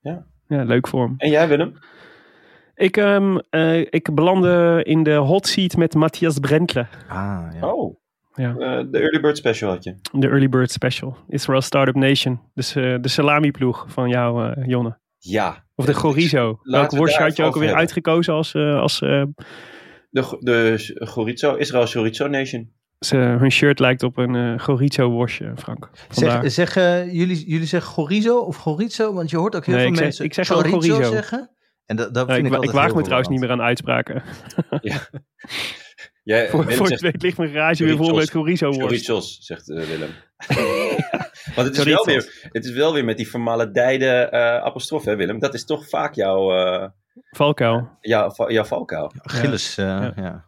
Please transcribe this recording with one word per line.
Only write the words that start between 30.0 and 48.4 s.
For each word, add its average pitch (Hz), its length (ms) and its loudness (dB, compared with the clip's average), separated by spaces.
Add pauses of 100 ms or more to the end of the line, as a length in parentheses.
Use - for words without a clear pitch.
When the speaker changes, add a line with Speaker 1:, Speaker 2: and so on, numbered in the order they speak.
Speaker 3:
mensen - 180 -4
Speaker 2:
ik 156 100 -6
zeg 185 120 -2
gewoon 165 180 2
Speaker 3:
Chorizo 165 300 2
Speaker 2:
Chorizo. 123 180 2
Speaker 3:
zeggen. 233 380 -4 (360)
En - 100 -4
dat, 117 180 -4
dat 127 120 0
Speaker 2:
Nou, - 0 -
Speaker 3:
vind 127 120 2
Speaker 2:
ik 143 80 2
Speaker 3:
ik 123 40 0
Speaker 2:
wa-, 131 60 2
Speaker 3:
altijd 123 140 0
Speaker 2:
ik 113 60 0
waag 143 100 4
Speaker 3:
heel - 100 0
Speaker 2:
me 160 60 2
trouwens 127 260 0
niet 135 100 0
Speaker 3:
verwarrend. 123 480 -2
Speaker 2:
meer - 60 -8
aan 123 40 2
uitspraken. 123 260 -4 (600)
<laughs> 107 80 -6
Speaker 1:
Ja. 139 300 -8 (1000)
Jij, 110 260 2
Speaker 2:
Voor, - 120 2
Speaker 1:
Willem - 160 0
Speaker 2:
voor 185 100 2
Speaker 1:
zegt 131 160 0
Speaker 2:
het 170 100 -2
weet - 100 -8
ligt 180 160 -2
mijn 160 120 -2
garage 156 340 0
weer 156 120 4
vol 160 100 2
Speaker 1:
Chorizos. 160 140 2 (140)
Speaker 2:
met 160 80 0
Chorizo 160 240 0
worst. 139 160 0
Speaker 1:
Chorizos, 120 580 -2
zegt, - 300 -16
eh, 80 160 -8
Willem. 78 240 -8 (360)
Speaker 2:
<laughs> - 1120 -4
Speaker 1:
Want 123 120 2
het 139 80 -4
is 143 80 2
wel 151 120 4
Speaker 2:
Chorizos. - 80 2
Speaker 1:
weer, 143 480 -2
het 113 120 -6
is 127 80 -10
wel 147 200 2
weer 143 120 0
met 113 120 0
die 113 120 -6
vermaledijde, 120 800 0
eh, 123 340 2 (220)
apostrof, 127 420 -6
hè, 107 120 0
Willem? 101 220 -2
Dat 135 160 -2
is - 100 -8
toch 151 240 -6
vaak 147 260 -4
jouw, 95 380 2
eh, 92 360 0 (420)
Speaker 2:
Valkuil. 123 580 0 (120)
Speaker 1:
ja, 107 300 0
va-, - 220 -4